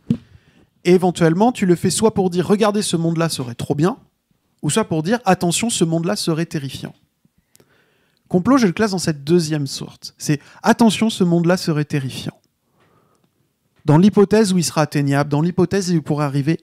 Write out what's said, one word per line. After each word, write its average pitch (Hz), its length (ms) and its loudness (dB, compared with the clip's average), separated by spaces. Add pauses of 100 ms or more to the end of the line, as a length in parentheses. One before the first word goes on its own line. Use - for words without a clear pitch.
(840)
Et 175 80 6
éventuellement, 180 580 2
tu 226 140 -4
le 175 100 4
fais 190 160 -2
soit 220 220 0
pour 185 160 0
dire, 175 180 -2
regardez, 208 340 2
ce - 140 -4
monde-là 165 340 -2
serait 123 260 -8
trop - 200 -10
bien, 170 220 0 (640)
ou - 80 -4
soit 214 160 -2
pour 156 180 -4
dire, 220 220 -2
attention, 185 440 0
ce - 140 -2
monde-là 165 320 -2
serait 170 300 -4
terrifiant. - 480 -10 (1300)
Complot, 226 300 2
je 233 100 4
le 170 60 0
classe 214 180 -2
dans 190 60 -4
cette 156 260 -4
deuxième 156 440 0
sorte. - 500 -14
C'est, 147 220 -4 (240)
attention, 226 460 4
ce - 140 -2
monde-là 170 340 2
serait 151 280 -2
terrifiant. 131 480 -8 (1500)
Dans 147 120 6
l'hypothèse 202 560 4
où 185 40 2
il 170 60 0
sera - 180 -2
atteignable, 143 480 0
dans 147 120 0
l'hypothèse 180 500 -2
où - 20 0
il 160 80 0
pourrait 147 240 -4
arriver, 143 380 -2